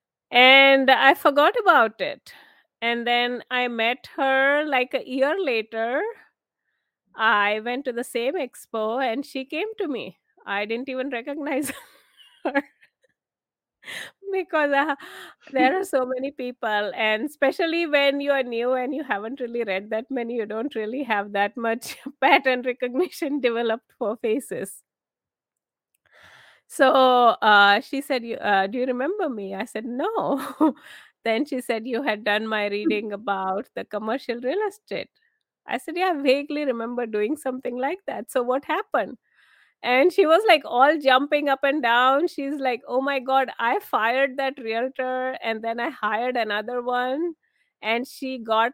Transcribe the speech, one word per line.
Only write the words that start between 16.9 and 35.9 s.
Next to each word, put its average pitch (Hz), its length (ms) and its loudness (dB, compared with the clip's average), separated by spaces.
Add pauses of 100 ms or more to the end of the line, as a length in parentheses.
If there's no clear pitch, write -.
and 220 320 0
especially 320 600 0
when 277 340 2
you 285 120 0
are 269 100 2
new 240 300 -2
and 254 220 -2
you 285 100 -6
haven't 226 360 -6
really 233 240 -6
read 202 260 -6
that 226 200 -6
many, 240 260 -6
you 214 100 -4
don't 220 280 -6
really 226 300 -6
have 208 280 -4
that 202 240 -2
much 233 400 -4 (120)
<laughs> - 120 -12
pattern 262 420 2
recognition 262 800 -4
developed 233 580 -2
for 226 180 -4
faces. 214 640 -6 (1800)
So, 269 220 4 (540)
uh, 202 380 8
she 277 200 -6
said, 254 240 -4
"You, 233 120 -8
uh, 196 300 2
do 214 120 -6
you 254 80 -2
remember 294 420 -2
me?" 196 260 -8
I 196 100 -6
said, 226 200 -10
"No." 254 240 -4 (500)
<laughs> 302 160 4 (500)
Then 226 220 0
she 254 140 -6
said, 226 260 -4
"You 240 160 -4
had 214 220 -4
done 214 220 0
my 214 220 -2
reading 214 440 -2
about 196 600 -4
the 190 100 -8
commercial 226 560 -6
real 302 280 -4
estate." - 420 -10 (560)
I - 120 -6
said, 330 180 -10